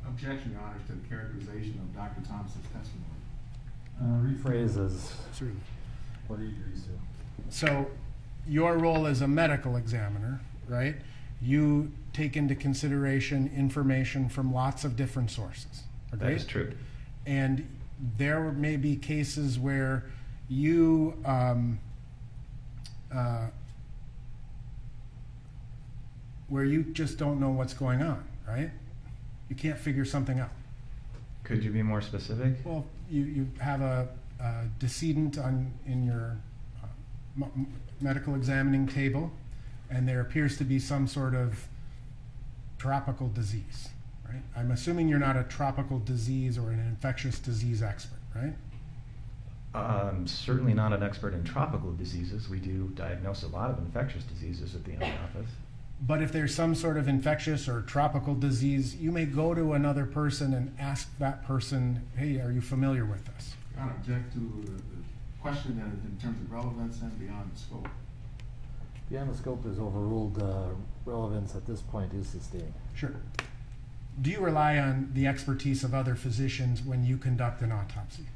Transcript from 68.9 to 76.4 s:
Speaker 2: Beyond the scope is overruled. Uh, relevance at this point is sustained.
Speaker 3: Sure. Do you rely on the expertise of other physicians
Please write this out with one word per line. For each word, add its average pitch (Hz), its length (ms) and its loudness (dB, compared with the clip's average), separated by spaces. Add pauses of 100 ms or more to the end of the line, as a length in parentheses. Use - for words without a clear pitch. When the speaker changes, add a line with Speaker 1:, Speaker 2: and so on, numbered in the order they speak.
Speaker 2:
Beyond 135 240 -2
the - 40 -4
scope 123 280 -4
is 104 120 -4
overruled. 104 640 0
Uh, 95 280 0 (360)
relevance 107 480 -2
at - 120 -4
this 110 160 -4
point 95 320 -2
is 98 140 -2
sustained. 85 460 -6 (200)
Speaker 3:
Sure. - 220 -4 (1040)
Do 143 100 2
you 208 80 -2
rely 151 380 6
on 135 360 2
the 135 140 6
expertise 131 560 2
of 123 100 2
other 127 220 2
physicians 123 640 2